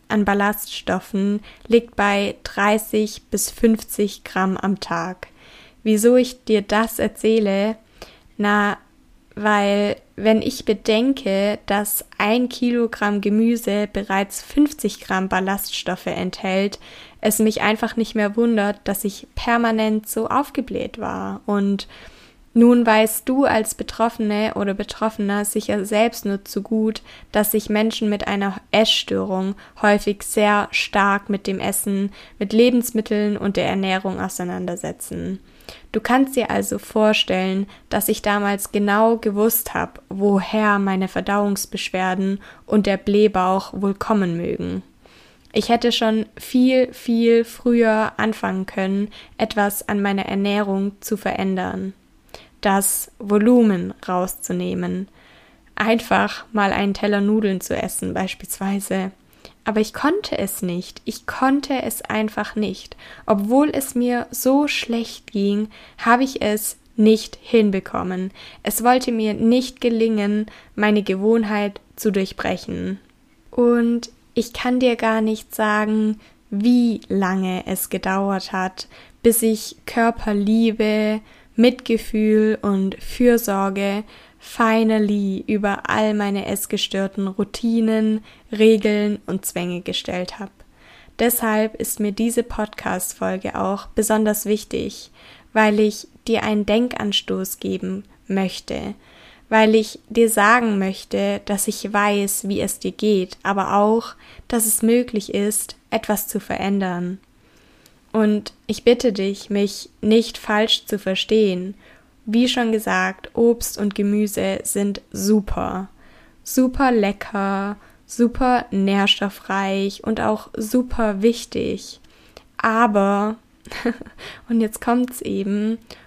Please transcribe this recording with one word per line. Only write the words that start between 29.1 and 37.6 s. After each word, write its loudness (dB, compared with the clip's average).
häufig 2
sehr 2
stark 0
mit -4
dem -2
Essen, -2
mit -4
Lebensmitteln 2
und -2
der 0
Ernährung -2
auseinandersetzen. -8
Du -2
kannst 2
dir 0
also -2
vorstellen, 0